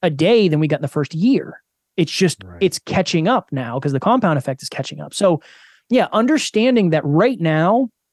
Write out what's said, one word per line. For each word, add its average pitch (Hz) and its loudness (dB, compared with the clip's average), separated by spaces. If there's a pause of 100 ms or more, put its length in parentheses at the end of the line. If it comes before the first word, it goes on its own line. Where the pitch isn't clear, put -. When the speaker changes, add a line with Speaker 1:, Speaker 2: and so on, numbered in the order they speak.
Speaker 1:
a 180 0
day 180 2
than 151 2
we 156 2
got 151 -2
in - -8
the 131 -6
first 151 -4
year. 208 -2 (360)
It's 170 0
just, 185 0
Speaker 2:
Right. 90 -16
Speaker 1:
it's 185 0
catching 175 -2
up 247 -2
now 127 -6
'cause 139 -4
the 135 -2
compound 208 2
effect - -6
is - -14
catching 147 -10
up. 147 -14
So 175 2 (480)
yeah, 233 2
understanding 233 2
that 151 0
right 185 2
now 170 2 (220)